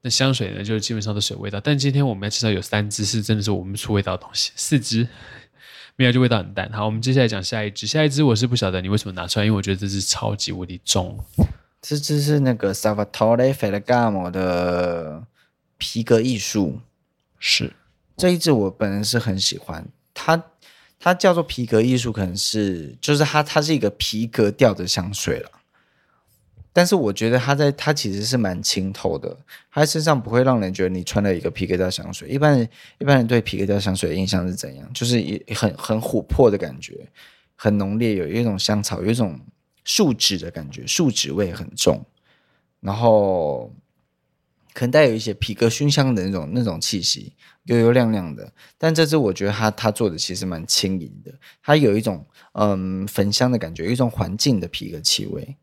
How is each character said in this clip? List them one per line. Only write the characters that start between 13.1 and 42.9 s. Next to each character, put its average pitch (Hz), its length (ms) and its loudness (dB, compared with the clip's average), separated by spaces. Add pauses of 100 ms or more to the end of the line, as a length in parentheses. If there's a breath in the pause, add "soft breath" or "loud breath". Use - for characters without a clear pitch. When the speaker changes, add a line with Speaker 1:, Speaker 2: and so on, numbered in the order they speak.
Speaker 2:
Ferragamo 104 800 0
的 87 920 -2 (520)
皮 - 260 -6
革 113 180 4
艺 123 160 0
术。 101 440 -2 (580)
Speaker 1:
是。 - 340 -2 (440)
Speaker 2:
这 180 140 4
一 180 60 2
支 165 140 0
我 107 180 4
本 101 220 -2
人 101 140 -2
是 104 120 -2
很 104 220 -2
喜 - 180 -2
欢， 85 300 -12 (260)
它， 165 300 0 (560 soft breath)
它 180 160 2
叫 180 180 4
做 170 80 2
皮 127 240 -4
革 110 160 4
艺 127 160 4
术， 120 140 -2
可 107 160 -2
能 90 100 -6
是， 95 640 -2
就 - 140 2
是 147 80 2
它， 151 220 2
它 147 180 0
是 156 100 0
一 147 60 2
个 110 120 0
皮 - 360 -4
革 113 240 2
调 104 240 4
的 92 100 -6
香 95 300 -2
水 - 240 -2
啦。 - 100 -12 (1200)
但 175 120 6
是 190 120 2
我 117 160 2
觉 113 180 0
得 123 80 4
它 127 160 2
在， 143 160 4
它 143 220 -2
其 113 200 -2
实 101 120 -6
是 123 120 0
蛮 95 240 0
清 95 320 -2
透 90 240 -2
的， - 220 -8 (320 loud breath)
它 147 160 4
身 156 160 -2
上 151 180 2
不 104 80 -8
会 120 140 4
让 127 180 4
人 92 140 -2
觉 95 80 -2
得 92 60 2
你 90 160 -2
穿 101 180 0
了 101 100 2
一 87 60 0
个 85 100 -4
皮 - 160 -4
革 92 120 0
调 90 120 0
香 - 240 -8
水。 - 160 -14
一 127 80 -4
般 143 220 4
人， 117 100 0 (300 loud breath)
一 - 60 -6
般 143 140 6
人 120 60 4
对 117 160 4
皮 - 160 -6
革 101 80 0
调 101 140 0
香 98 160 0
水 87 160 0
的 85 60 -2
印 95 100 0
象 92 220 0
是 90 40 -4
怎 - 220 -10
样？ 131 180 -16
就 120 140 -4
是 120 160 2
也 85 180 -6 (140)
很， 104 240 0
很 110 220 -2
琥 113 260 -2
珀 127 240 6
的 101 80 0
感 71 220 -6
觉， - 260 -16 (480 soft breath)
很 104 240 0
浓 101 220 -2
烈， 113 160 0
有 87 100 -2
一 104 160 -2
种 104 160 -2
香 104 240 0
草， - 180 -6
有 92 80 -2
一 117 60 2
种 98 240 -2 (460)
树 175 280 2
脂 101 240 0
的 82 140 -8
感 78 180 -12
觉， 64 200 -16
树 160 200 2
脂 71 240 -2
味 90 200 0
很 - 240 -12
重， - 280 2 (760)
然 98 120 -6